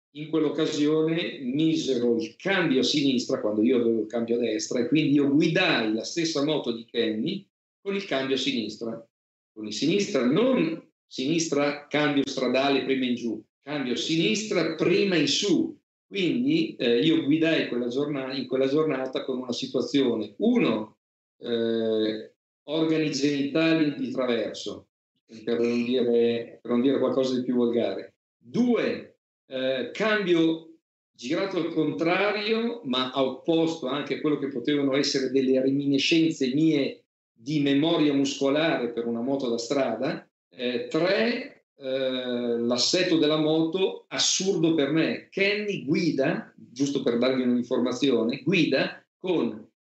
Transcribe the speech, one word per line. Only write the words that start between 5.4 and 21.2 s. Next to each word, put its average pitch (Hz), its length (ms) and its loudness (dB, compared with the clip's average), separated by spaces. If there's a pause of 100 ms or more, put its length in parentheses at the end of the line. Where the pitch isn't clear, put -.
la 113 120 -2
stessa 160 380 -2
moto 143 280 -2
di 113 140 -8
Kenny 113 600 -2 (360)
con 196 140 -6
il 196 100 -6
cambio 135 300 -2
a 127 40 0
sinistra, 113 680 -6 (460)
con 107 120 -12
il 104 80 -8
sinistra, 156 520 0
non 190 560 2 (240)
sinistra, 143 840 -2
cambio 143 380 0
stradale 131 580 0
prima 131 220 0
in 123 100 0
giù, 110 280 -6 (180)
cambio 139 320 -4
a 113 40 -4
sinistra 175 760 0
prima 180 420 2
in 143 100 2
su. 156 500 0 (300)
Quindi, 160 680 0
eh, 120 240 2
io 147 240 4
guidai 156 440 2
quella 123 200 -2
giorna-, 135 460 -4
in 131 140 -6
quella 131 200 2
giornata 135 580 0
con 127 140 -4
una 123 120 -6
situazione, 120 880 0
uno, 160 600 0 (400)